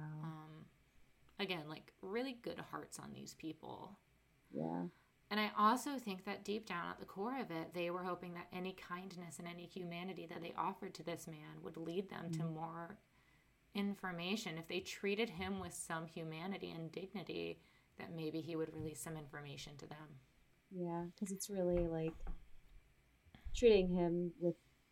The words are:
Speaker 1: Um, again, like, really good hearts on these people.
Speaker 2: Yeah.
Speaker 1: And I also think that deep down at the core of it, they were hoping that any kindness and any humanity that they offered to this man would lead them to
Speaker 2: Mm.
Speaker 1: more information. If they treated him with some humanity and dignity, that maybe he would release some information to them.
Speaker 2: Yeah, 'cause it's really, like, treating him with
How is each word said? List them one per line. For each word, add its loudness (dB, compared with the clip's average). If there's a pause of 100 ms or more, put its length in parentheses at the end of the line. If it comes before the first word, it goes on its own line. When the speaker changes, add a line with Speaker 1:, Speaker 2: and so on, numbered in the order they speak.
(240)
Speaker 1:
Um, -10 (720)
again, 0
like, -10 (100)
really -2
good -4 (120)
hearts -6
on -10
these -10
people. -8 (540)
Speaker 2:
Yeah. 0 (440)
Speaker 1:
And 2
I 2
also 6
think -4
that -4
deep 0
down -2
at -6
the -8
core -2
of -4
it, -2
they 2
were 0
hoping -2
that -8
any -2
kindness -6
and -6
any -8
humanity -4
that -6
they -6
offered 0
to -10
this -2
man -10
would -6
lead -2
them -4
to 2
Speaker 2:
Mm. 0
Speaker 1:
more -4 (760)
information. 0
If -6
they 0
treated 2
him -2
with -4
some -2
humanity -4
and -4
dignity, -4 (380)
that -8
maybe 0
he -4
would 0
release -4
some -4
information -8
to -10
them. -12 (520)
Speaker 2:
Yeah, 0 (100)
'cause -2
it's -4
really, 6
like, 2 (1400)
treating 10
him 6
with 6 (360)